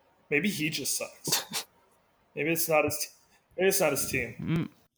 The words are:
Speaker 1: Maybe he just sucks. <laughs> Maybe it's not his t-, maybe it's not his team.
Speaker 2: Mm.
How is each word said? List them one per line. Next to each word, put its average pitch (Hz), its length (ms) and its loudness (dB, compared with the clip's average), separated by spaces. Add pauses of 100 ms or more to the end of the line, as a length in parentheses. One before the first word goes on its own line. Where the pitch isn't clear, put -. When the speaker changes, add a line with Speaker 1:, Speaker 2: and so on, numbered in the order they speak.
(300)
Speaker 1:
Maybe 151 200 2
he 156 200 -2
just 147 280 -4
sucks. - 680 -4 (300)
<laughs> - 400 -20
Maybe 151 160 -2
it's 165 180 0
not 151 140 6
his - 140 0
t-, - 100 -4 (500)
maybe 190 120 4
it's 185 100 2
not 156 120 4
his - 200 -2
team. 117 280 -4
Speaker 2:
Mm. 165 300 0 (280)